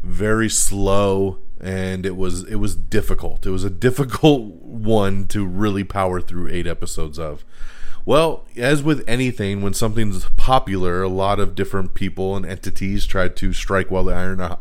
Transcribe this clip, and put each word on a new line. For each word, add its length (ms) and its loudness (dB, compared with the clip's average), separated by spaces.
very 440 0
slow, 920 0
and 460 -6
it 100 -6
was, 280 -2
it 140 -6
was 180 0
difficult. 720 0
It 20 2
was 140 0
a 80 -2
difficult 920 0
one 680 0
to 140 0
really 400 -2
power 380 -4
through 280 0
eight 180 -2
episodes 500 -4
of. 260 -10
Well, 400 0
as 280 0
with 240 -2
anything, 560 -2
when 100 0
something's 520 0
popular, 640 4
a 80 -2
lot 300 -2
of 160 0
different 400 -2
people 400 -2
and 100 -2
entities 600 0
try 200 4
to 260 2
strike 360 0
while 140 2
the 100 4
iron 480 2